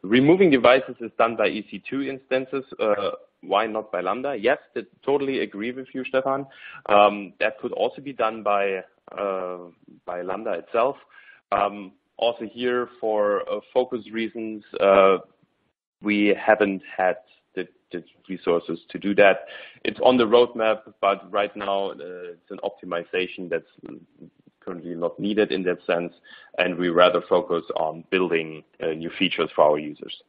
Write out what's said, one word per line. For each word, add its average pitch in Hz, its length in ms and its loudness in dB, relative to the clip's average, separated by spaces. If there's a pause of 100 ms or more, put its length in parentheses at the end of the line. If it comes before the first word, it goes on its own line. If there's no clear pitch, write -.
Removing 147 460 4
devices 127 500 4
is 113 180 -10
done 113 200 0
by 107 100 2
E 95 240 -4
C 101 180 -12
two 135 120 -4
instances. 135 640 -6 (120)
Uh, 101 340 0 (280)
why 98 260 2
not 107 280 -6
by 90 80 -2
Lambda? 127 360 -4
Yes, 117 200 2 (180)
I 123 60 -6 (240)
totally 139 340 -2
agree 104 320 -6
with 131 220 -12
you, 131 100 -6
Stefan. 135 420 -2 (420)
Um, 101 520 4
that 110 200 -2
could 120 120 -8
also 117 300 -4
be 139 100 -12
done 113 320 -4
by, 98 400 0 (340)
uh, 92 420 -6 (460)
by 90 160 -8
Lambda 95 300 -6
itself. 117 460 -2 (560)
Um, 101 400 -2 (240)
also 117 260 -2
here, 123 460 -4 (100)
for, 104 500 0
uh, 104 120 -4 (120)
focus 127 280 -2 (100)
reasons, 110 540 -8 (160)
uh, 98 380 8 (840)
we 104 360 2
haven't 104 460 2 (140)
had 92 180 0 (400)
the, 92 120 -8 (260)
the 87 100 -8 (240)
resources 85 520 -2 (100)
to 87 100 -10
do 101 160 -2
that. 98 300 6 (400)
It's - 180 -4
on 127 140 8
the 117 80 4
roadmap, 110 760 2
but 98 320 0
right 104 240 -2
now, 98 360 -2
uh, - 40 -10
it's 90 560 -14
an 95 120 -14
optimization 90 840 -6
that's 82 160 -4 (920)
currently 87 340 -12
not 85 260 -6
needed 101 320 0
in 92 120 -2
that 87 140 -2 (100)
sense, 85 260 -2 (440)
and 90 200 -6
we 87 120 -2
rather 87 400 4
focus 87 340 0 (120)
on 80 340 -4
building, 82 540 -2 (200)
uh, 85 40 -2
new 80 300 -6
features 85 380 -2
for 78 80 6
our 76 160 4
users. - 480 -12